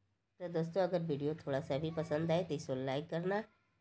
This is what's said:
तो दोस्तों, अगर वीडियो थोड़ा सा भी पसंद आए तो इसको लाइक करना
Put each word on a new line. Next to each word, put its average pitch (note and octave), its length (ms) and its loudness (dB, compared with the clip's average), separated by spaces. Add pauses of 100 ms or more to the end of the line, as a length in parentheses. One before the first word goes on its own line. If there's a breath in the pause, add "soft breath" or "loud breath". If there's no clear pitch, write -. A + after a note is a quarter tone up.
(400)
तो F3+ 80 -6
दोस्तों, E3+ 340 2
अगर F3 200 2
वीडियो D3 340 0
थोड़ा C#3 260 0
सा C#3 160 0
भी D#3+ 140 0
पसंद D#3+ 380 0
आए E3+ 140 4
तो D3+ 100 -2
इसको C#3 220 -4
लाइक C3+ 340 -2
करना F#3 320 0 (380)